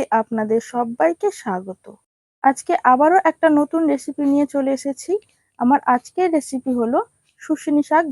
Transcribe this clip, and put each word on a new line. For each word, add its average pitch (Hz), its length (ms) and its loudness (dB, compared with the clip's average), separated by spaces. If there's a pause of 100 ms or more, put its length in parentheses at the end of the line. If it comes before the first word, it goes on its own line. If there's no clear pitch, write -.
(100)
আপনাদের 220 540 0
সবাইকে 247 680 -2
স্বাগত। 185 520 -8 (600)
আজকে 269 280 0 (120)
আবারও 294 400 4
একটা 320 260 2
নতুন 294 380 2
রেসিপি 285 380 -4
নিয়ে 285 200 2
চলে 269 260 -2
এসেছি। 277 400 -6 (460)
আমার 247 280 4
আজকের 302 440 0
রেসিপি 269 440 -4
হলো 240 240 0 (440)
শুশুনি 294 400 0
শাক 311 300 0